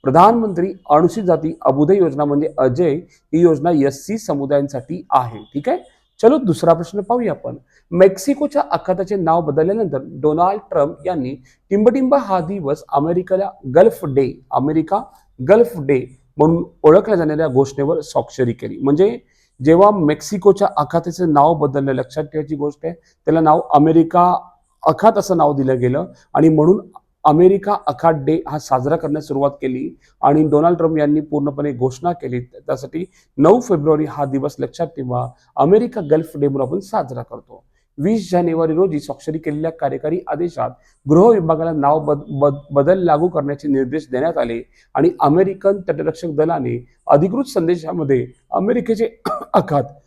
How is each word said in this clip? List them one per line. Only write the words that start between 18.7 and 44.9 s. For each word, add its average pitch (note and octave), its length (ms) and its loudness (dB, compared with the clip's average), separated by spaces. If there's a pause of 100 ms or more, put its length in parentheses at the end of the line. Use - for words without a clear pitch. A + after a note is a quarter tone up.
म्हणजे G3+ 420 0 (440)
जेव्हा E3+ 280 6
मेक्सिकोच्या F#3+ 760 0 (100)
आखाताचे F3 480 -2
नाव D3+ 280 4
बदललं, C#3+ 380 -2
लक्षात B2+ 320 -6
ठेवायची D3+ 320 -8
गोष्ट D3 280 -6
आहे, E3+ 100 -8
त्याला - 460 -4
नाव D#3+ 200 4
अमेरिका D#3+ 760 4 (520)
आखात G3 300 4
असं F#3 200 -2
नाव D3 180 2
दिलं C3+ 240 0
गेलं C3 260 -2 (280)
आणि D3+ 160 4
म्हणून D#3+ 380 2 (360)
अमेरिका F#3+ 540 4 (100)
आखात E3 260 0
डे D3+ 340 -2
हा D3 120 -8
साजरा C3+ 360 -2
करण्यास D3+ 300 -6
सुरुवात C#3 260 -2
केली C3+ 480 -8 (220)
आणि D3+ 280 2
डोनाल्ड D#3+ 280 2
ट्रम्प D#3+ 200 -2
यांनी D3+ 240 0
पूर्णपणे D3 500 -4
घोषणा B2+ 400 -4
केली. B2+ 280 -8
त्यासाठी C3+ 680 -10 (320)
नऊ E3+ 220 6
फेब्रुवारी D#3 460 0
हा C#3+ 200 -6
दिवस C#3 340 -6
लक्षात D3 280 -6
ठेवा, B2 420 -8 (260)
अमेरिका G#3 460 2 (100)
गल्फ D#3 260 -2
डे C#3+ 100 0
म्हणून C3+ 200 -2
आपण E3+ 120 -6
साजरा C3+ 420 -8
करतो. A2 420 -20 (340)
वीस F#3 340 -2
जानेवारी E3 420 0
रोजी D#3+ 260 0
स्वाक्षरी D#3 380 -10
केलेल्या D#3 340 -6
कार्यकारी D3+ 560 -6
आदेशात D3+ 420 -6 (400)
गृह F#3+ 240 6
विभागाला E3 380 0
नाव D3 280 0
बद-, D3 400 -4
बद-, C#3+ 340 -2
बदल E3+ 300 2
लागू E3 240 2
करण्याचे C#3+ 400 -4
निर्देश C3+ 440 -2
देण्यात D3+ 260 -2
आले A#2 240 -4 (320)